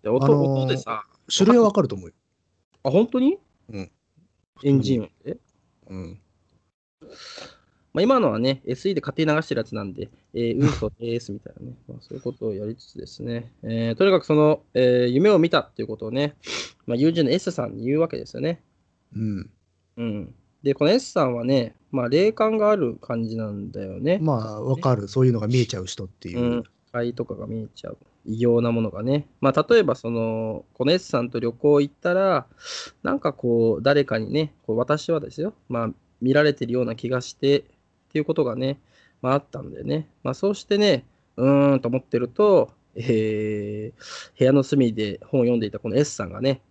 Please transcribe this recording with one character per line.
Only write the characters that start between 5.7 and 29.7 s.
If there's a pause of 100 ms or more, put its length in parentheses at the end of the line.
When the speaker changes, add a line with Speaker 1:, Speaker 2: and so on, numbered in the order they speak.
Speaker 2:
う
ん。 (1700)
Speaker 1:
ま
あ、
今
の
は
ね、
エ
ス
イ
ー
で
勝
手
に
流
し
て
る
や
つ
な
ん
で、 (240)
え (120)
ー、
「嘘
で
す」
み
た
い
な
ね。 (140)
ま
あ、
そ
う
い
う
こ
と
を
や
り
つ
つ
で
す
ね。 (120)
え
ー、
と
に
か
く
そ
の、 (120)
え
ー、
夢
を
見
た
っ
て
い
う
こ
と
を
ね、 (500)
ま
あ、
友
人
の
S
さ
ん
に
言
う
わ
け
で
す
よ
ね。 (520)
Speaker 2:
う
ん。 (480)
Speaker 1:
う
ん。 (300)
で、
こ
の
S
さ
ん
は
ね、 (160)
ま
あ、
霊
感
が
あ
る
感
じ
な
ん
だ
よ
ね。
Speaker 2:
ま
あ、
わ
か
る。
そ
う
い
う
の
が
見
え
ち
ゃ
う
人
っ
て
い
う。
Speaker 1:
う (160)
ん。 (300)
怪
と
か
が
見
え
ち
ゃ
う。 (280)
異
様
な
も
の
が
ね。 (140)
ま
あ、
例